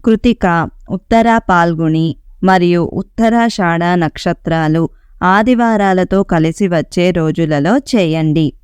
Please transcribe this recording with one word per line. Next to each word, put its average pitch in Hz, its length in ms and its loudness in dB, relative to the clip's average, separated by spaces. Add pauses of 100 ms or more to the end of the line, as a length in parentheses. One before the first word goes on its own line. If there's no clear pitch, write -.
కృతిక, 226 420 0 (440)
ఉత్తరా 226 480 0
పాల్గుణి 165 680 0 (360)
మరియు 175 380 2 (120)
ఉత్తరాషాఢ 214 880 -2 (120)
నక్షత్రాలు 165 880 -2 (380)
ఆదివారాలతో 202 1000 2
కలిసి 165 440 0
వచ్చే 175 440 -2
రోజులలో 160 640 -2
చేయండి. 160 720 0 (160)